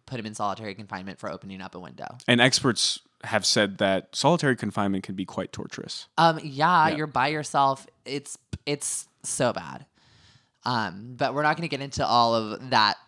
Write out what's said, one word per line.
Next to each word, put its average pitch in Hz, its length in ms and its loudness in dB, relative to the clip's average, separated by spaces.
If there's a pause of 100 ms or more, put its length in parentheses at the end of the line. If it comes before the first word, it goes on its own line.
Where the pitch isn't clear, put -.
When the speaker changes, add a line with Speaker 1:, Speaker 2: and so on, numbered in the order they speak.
Speaker 1:
put 127 140 -8
him 107 60 -8
in 107 100 -10
solitary 104 380 -4
confinement 98 460 -12
for 104 100 -8
opening 95 320 -12
up 92 140 -14
a 90 40 -14
window. 80 380 -14 (100)
Speaker 2:
And 123 140 4
experts - 580 2 (240)
have 107 220 -2
said 101 320 2
that 95 360 0
solitary 147 440 2
confinement 101 480 -2
can 95 100 -10
be 95 80 -6
quite - 300 -8
torturous. - 640 -12
Speaker 1:
Um, 160 260 4
yeah, 156 460 4
Speaker 2:
Yeah. 147 80 0
Speaker 1:
you're 156 100 -2
by 135 220 0
yourself. 139 580 0 (160)
It's, 135 340 -8 (280)
it's - 420 -4 (160)
so 123 300 0
bad. 73 320 -12 (800)
Um, 110 520 -2
but 127 160 0
we're 143 100 0
not 151 140 2
gonna 165 100 -4
get 139 140 -4
into 139 240 -4
all 117 300 6
of 110 340 -4
that 107 280 6 (100)